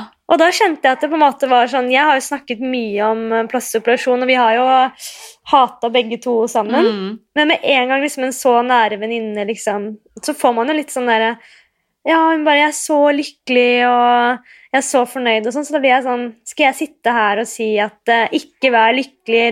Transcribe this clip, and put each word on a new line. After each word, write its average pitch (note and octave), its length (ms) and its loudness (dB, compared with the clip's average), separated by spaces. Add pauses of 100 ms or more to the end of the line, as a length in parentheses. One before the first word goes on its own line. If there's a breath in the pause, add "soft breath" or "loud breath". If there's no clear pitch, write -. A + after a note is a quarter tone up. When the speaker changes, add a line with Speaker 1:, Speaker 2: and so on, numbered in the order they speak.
(280)
Speaker 1:
Og E4 100 4
da D#4+ 160 6
kjente F4+ 320 0
jeg C4 80 4
at B3+ 80 -10
det D4+ 80 0
på D#4+ 80 -2
en D4+ 60 4
måte C#4 260 2
var A#3+ 180 4
sånn, B3 220 -2
jeg C4 160 2
har D4+ 80 4
jo C4+ 100 0
snakket B3 380 -8
mye A3 480 -4
om, A3+ 220 -4
eh, A3+ 180 -2
plastoperasjon, B3 720 -2
og B3+ 80 0
vi C4 80 2
har A3+ 160 2
jo B3 120 2 (840 loud breath)
hatet A#3+ 420 2
begge A#3 300 -2
to A#3+ 140 -2 (100)
sammen. A#3+ 400 0
Speaker 2:
Mm. G3+ 220 -2 (260)
Speaker 1:
Men D4+ 140 0
med E4 160 0
en B3+ 260 0
gang C4+ 120 0
liksom C#4+ 220 -6
en C4 120 -6
så B3 260 2
nære A3+ 400 0
venninne, A3 480 -6
liksom, G#3 460 -6 (260)
så D4+ 100 -6
får C#4 220 0
man A#3 160 -2
jo D#4 80 -2
litt D4+ 160 -8
sånn B3 160 -2
der, A3 160 2 (800 soft breath)
ja, D#4+ 140 2 (100)
hun D#4+ 160 0
bare, D4 160 4
"Jeg D4+ 80 2
er D4 80 -8
så D4+ 220 0 (100)
lykkelig, B3 640 -2 (180)
og A#3+ 560 0 (260 soft breath)
jeg C4 60 2
er C4+ 80 -4
så C4 240 0
fornøyd", A3+ 360 -2
og A#3+ 120 -4
sånn, D4 80 -4
så D4 80 -6
da D4 80 -2
blir C4 140 4
jeg C4 100 -2
sånn, B3 180 -4 (200)
skal - 260 0
jeg C4 80 -4
sitte - 340 -4
her G#3+ 300 0
og A3+ 80 -8
si A3 180 -6 (140)
at, G#3 160 -6 (100)
eh, A#3 220 2
"Ikke - 400 -2
vær A#3 240 4
lykkelig, A#3 580 -2